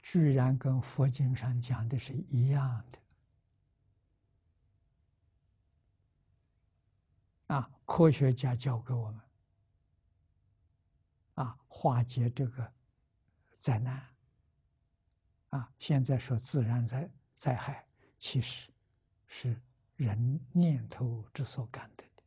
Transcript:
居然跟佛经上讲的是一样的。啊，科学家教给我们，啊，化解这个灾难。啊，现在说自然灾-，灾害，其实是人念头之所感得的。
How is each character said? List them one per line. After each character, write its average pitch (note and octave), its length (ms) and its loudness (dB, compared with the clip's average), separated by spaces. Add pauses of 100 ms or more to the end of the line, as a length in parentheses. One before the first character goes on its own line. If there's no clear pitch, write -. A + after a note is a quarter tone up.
居 D3+ 320 4
然 C3 240 4
跟 C3 220 0
佛 - 280 2
经 C3 260 2
上 B2 240 -2
讲 A#2+ 300 -2
的 B2+ 100 -2
是 - 140 -8
一 C3 360 2
样 C3+ 420 0
的。 - 80 -20 (4000)
啊， C3+ 160 -2 (160)
科 E3 240 6
学 C3+ 220 4
家 B2 220 0
教 A#2+ 260 -2
给 - 120 -6
我 A2+ 200 -4
们， A2 80 -14 (2250)
啊， B2 320 -6
化 B2 360 0
解 A#2+ 260 0
这 B2+ 200 -2
个 A#2 220 -8 (880)
灾 A#2 220 0
难。 B2+ 280 -6 (1400)
啊， C3 280 -8
现 C3+ 260 2
在 B2+ 140 2
说 B2 200 -2
自 C3+ 240 -2
然 A#2 240 0
灾-， C3 240 -6 (240)
灾 B2 220 -2
害， - 300 -10 (320)
其 - 220 -2
实 - 300 -10 (560)
是 - 320 -6 (380)
人 A#2+ 440 0 (100)
念 D#3 380 2
头 A#2 340 -6 (120)
之 C3+ 100 -4
所 A#2 220 -8
感 - 300 -16
得 - 60 -20 (140)
的。 - 100 -20